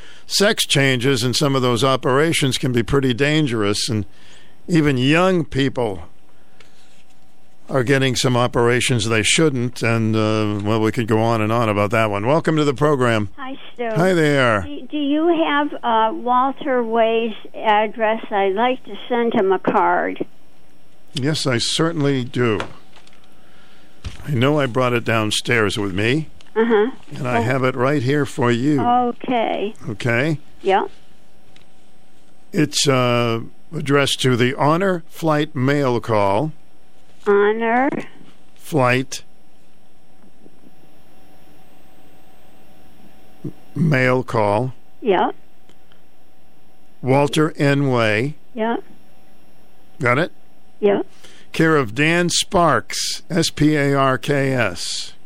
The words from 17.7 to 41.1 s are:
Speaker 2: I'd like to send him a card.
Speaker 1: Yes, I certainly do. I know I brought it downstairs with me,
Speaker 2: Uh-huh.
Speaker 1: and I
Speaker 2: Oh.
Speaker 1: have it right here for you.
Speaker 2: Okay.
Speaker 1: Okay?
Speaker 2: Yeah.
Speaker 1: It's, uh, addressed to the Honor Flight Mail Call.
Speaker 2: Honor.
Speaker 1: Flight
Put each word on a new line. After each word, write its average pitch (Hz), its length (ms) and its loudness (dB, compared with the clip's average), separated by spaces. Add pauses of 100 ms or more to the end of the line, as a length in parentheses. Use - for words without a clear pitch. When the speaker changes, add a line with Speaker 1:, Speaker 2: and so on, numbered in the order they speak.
Speaker 2:
I'd 196 240 2
like 247 300 0
to 208 120 -12 (100)
send 233 280 0
him 190 180 2
a 185 60 2
card. 175 680 2 (880)
Speaker 1:
Yes, 143 340 -2
I 127 120 2
certainly 143 680 0
do. 120 340 2 (1700)
I 151 40 -4
know 143 280 4
I 135 60 2
brought 123 260 2
it 117 120 0
downstairs 110 720 2
with 101 160 -2
me, 123 340 0 (260)
Speaker 2:
Uh-huh. 226 360 4 (260)
Speaker 1:
and 135 100 -4
I 120 120 2
Speaker 2:
Oh. 117 40 2
Speaker 1:
have 127 220 2
it 127 100 2
right 131 280 2
here 139 240 2
for 123 260 0
you. 135 280 2
Speaker 2:
Okay. 240 920 0 (140)
Speaker 1:
Okay? 123 500 0 (240)
Speaker 2:
Yeah. 190 240 2 (1700)
Speaker 1:
It's, 151 340 0
uh, 120 540 2 (340)
addressed 143 480 2
to 127 140 4
the 123 180 2
Honor 165 540 2
Flight 151 460 0
Mail 131 460 2
Call. 107 520 2 (760)
Speaker 2:
Honor. 226 600 4 (640)
Speaker 1:
Flight 131 680 0 (4000)